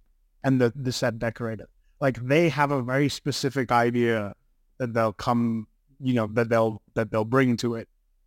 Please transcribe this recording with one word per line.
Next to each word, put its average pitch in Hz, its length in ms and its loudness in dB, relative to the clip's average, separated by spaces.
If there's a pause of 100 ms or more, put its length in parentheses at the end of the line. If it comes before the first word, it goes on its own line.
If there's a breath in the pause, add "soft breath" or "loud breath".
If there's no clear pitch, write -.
(440)
And 135 160 4
the, 120 140 4
the 127 180 -6
set 117 260 -4
decorator, 113 500 -8 (320)
like, 123 260 -2
they 160 220 4
have 143 220 0
a 139 120 0
very 131 260 0
specific 131 640 -2
idea 117 600 2 (440)
that 120 160 -6
they'll 113 180 2
come, 117 540 -2 (340)
you 127 140 0
know, 110 200 0
that 117 140 2
they'll, 113 340 2 (120)
that 110 160 -2
they'll 110 140 0
bring 123 340 2
to 117 160 -2
it, 113 140 -10 (380)